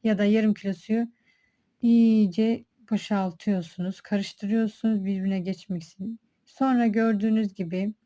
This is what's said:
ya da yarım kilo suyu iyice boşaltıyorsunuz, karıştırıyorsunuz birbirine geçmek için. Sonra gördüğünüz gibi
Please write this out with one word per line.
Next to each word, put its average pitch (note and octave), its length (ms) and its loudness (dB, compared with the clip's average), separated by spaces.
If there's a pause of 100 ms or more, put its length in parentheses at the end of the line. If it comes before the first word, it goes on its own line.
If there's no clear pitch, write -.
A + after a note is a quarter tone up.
ya G#3+ 140 0
da G#3 60 2
yarım G#3+ 300 2
kilo G3 200 -6
suyu A3+ 340 -4 (720)
iyice A3+ 800 4 (260)
boşaltıyorsunuz, F#3+ 1080 -4
karıştırıyorsunuz G#3+ 1040 -2
birbirine F#3+ 360 -2
geçmek F3+ 420 -6
için. G#3 380 -12 (240)
Sonra B3+ 420 0
gördüğünüz A3 680 0
gibi F#3 400 -6 (120)